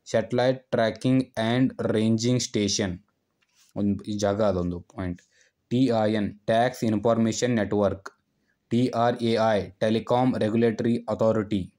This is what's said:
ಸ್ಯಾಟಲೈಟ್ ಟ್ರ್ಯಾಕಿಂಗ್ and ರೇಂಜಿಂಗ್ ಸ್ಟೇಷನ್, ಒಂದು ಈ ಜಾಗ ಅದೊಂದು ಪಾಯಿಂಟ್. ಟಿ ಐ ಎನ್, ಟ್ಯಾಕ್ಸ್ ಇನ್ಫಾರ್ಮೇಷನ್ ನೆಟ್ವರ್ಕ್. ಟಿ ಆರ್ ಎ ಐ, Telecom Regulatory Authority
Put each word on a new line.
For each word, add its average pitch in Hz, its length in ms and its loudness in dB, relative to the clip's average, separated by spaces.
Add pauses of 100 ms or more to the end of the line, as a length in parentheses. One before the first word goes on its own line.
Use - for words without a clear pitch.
(100)
ಸ್ಯಾಟಲೈಟ್ 123 600 0
ಟ್ರ್ಯಾಕಿಂಗ್ 117 540 0
and 117 580 -2
ರೇಂಜಿಂಗ್ 113 600 0
ಸ್ಟೇಷನ್, 98 560 -2 (800)
ಒಂದು 101 280 -2
ಈ 104 140 -6
ಜಾಗ 101 240 0
ಅದೊಂದು 87 380 0
ಪಾಯಿಂಟ್. 90 420 -10 (480)
ಟಿ 127 140 2
ಐ 110 300 2
ಎನ್, 104 240 -4
ಟ್ಯಾಕ್ಸ್ 117 460 0
ಇನ್ಫಾರ್ಮೇಷನ್ 113 720 0
ನೆಟ್ವರ್ಕ್. 101 520 0 (600)
ಟಿ 123 180 2
ಆರ್ 117 340 0
ಎ 113 100 2
ಐ, 107 360 2
Telecom 113 680 0
Regulatory 113 560 0
Authority 107 680 0 (160)